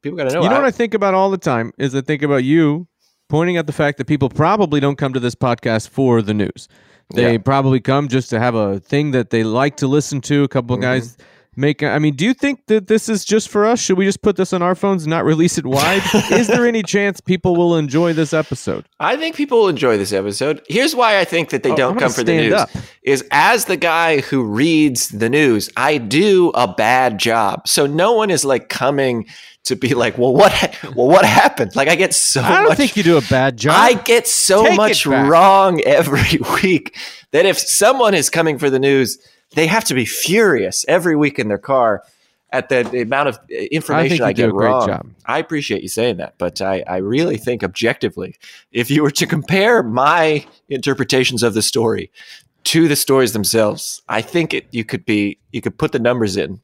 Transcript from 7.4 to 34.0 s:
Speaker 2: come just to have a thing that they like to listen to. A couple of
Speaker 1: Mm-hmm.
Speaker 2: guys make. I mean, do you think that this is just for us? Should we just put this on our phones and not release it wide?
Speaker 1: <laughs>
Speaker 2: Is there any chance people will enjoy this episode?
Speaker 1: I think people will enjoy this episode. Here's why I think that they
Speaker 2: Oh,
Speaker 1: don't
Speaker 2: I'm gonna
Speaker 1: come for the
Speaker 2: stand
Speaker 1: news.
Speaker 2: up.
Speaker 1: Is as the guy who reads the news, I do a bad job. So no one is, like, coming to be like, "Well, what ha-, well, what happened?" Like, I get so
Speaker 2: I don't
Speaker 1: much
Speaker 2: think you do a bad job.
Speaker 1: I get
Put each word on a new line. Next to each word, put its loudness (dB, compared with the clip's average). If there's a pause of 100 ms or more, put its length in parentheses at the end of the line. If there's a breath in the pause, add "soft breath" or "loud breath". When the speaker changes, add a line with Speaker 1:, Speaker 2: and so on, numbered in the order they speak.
Speaker 2:
come -2
just -2
to -2
have 0
a 0
thing -2
that -2
they 0
like -2
to -2
listen -2
to. 0
A -2
couple -4
of -4
Speaker 1:
Mm-hmm. 0
Speaker 2:
guys -4 (400 soft breath)
make. -2
I -2
mean, 0
do -2
you 2
think -4
that 0
this 0
is -4
just 0
for 0
us? 2
Should 0
we 0
just -2
put 0
this -2
on -2
our 2
phones -2
and -2
not -2
release 2
it -4
wide? 0 (120)
Speaker 1:
<laughs> 0
Speaker 2:
Is 2
there 2
any 0
chance -2
people 0
will 2
enjoy 0
this -2
episode? -4 (160)
Speaker 1:
I -2
think -6
people 0
will 4
enjoy 2
this -2
episode. -2
Here's 0
why 2
I 2
think -4
that -4
they 0
Speaker 2:
Oh, 0
Speaker 1:
don't 0
Speaker 2:
I'm -2
gonna 0
Speaker 1:
come -2
for -4
the 0
Speaker 2:
stand 2
Speaker 1:
news. 2
Speaker 2:
up. -4 (320 loud breath)
Speaker 1:
Is 0
as 2
the -4
guy 0
who -2
reads 0
the -4
news, 2
I 0
do 2
a 0
bad 0
job. -2
So 0
no 0
one 0
is, 0
like, -2
coming -2 (400 loud breath)
to -2
be 0
like, -2
"Well, 2
what 6
ha-, -6
well, 0
what 6
happened?" 2
Like, 0
I 4
get 0
so 0
Speaker 2:
I 2
don't 4
Speaker 1:
much 2
Speaker 2:
think 0
you 0
do 4
a 2
bad 0
job. 0
Speaker 1:
I 6
get 0